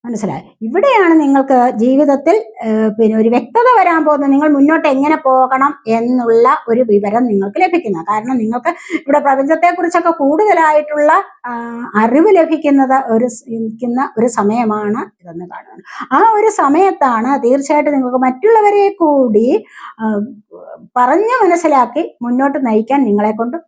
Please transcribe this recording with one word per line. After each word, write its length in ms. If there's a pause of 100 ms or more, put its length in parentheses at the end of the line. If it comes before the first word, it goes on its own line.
മനസ്സിലായോ? 380 (240)
ഇവിടെയാണ് 540
നിങ്ങൾക്ക് 360 (240)
ജീവിതത്തിൽ, 540 (300)
ഏ, 40 (300)
പിന്നെ 220
ഒരു 120
വ്യക്തത 340 (120)
വരാൻ 260
പോകുന്നത്. 280
നിങ്ങൾ 220
മുന്നോട്ട് 380
എങ്ങനെ 320
പോകണം 460 (260)
എന്നുള്ള 480 (260)
ഒരു 200
വിവരം 400
നിങ്ങൾക്ക് 320
ലഭിക്കുന്നത്. 480
കാരണം 300
നിങ്ങൾക്ക് 300 (320)
ഇവിടെ 220
പ്രപഞ്ചത്തെക്കുറിച്ചൊക്കെ 960
കൂടുതലായിട്ടുള്ള, 920 (380)
ആ, 20 (520)
അറിവ് 360
ലഭിക്കുന്നത് 580 (180)
ഒരു 200
സ്-, 100 (120)
ഇരിക്കുന്ന 420 (180)
ഒരു 200
സമയമാണ് 680 (180)
ഇതെന്ന് 300
കാണുന്നത്. 320 (340)
ആ 40 (160)
ഒരു 140 (100)
സമയത്താണ് 680 (140)
തീർച്ചയായിട്ടും 520
നിങ്ങൾക്ക് 280
മറ്റുള്ളവരെ 600 (160)
കൂടി, 440 (540)
ആ, 20 (960)
പറഞ്ഞ് 440
മനസ്സിലാക്കി 600 (200)
മുന്നോട്ട് 320 (120)
നയിക്കാൻ 300 (120)
നിങ്ങളെ 280
കൊണ്ട് 280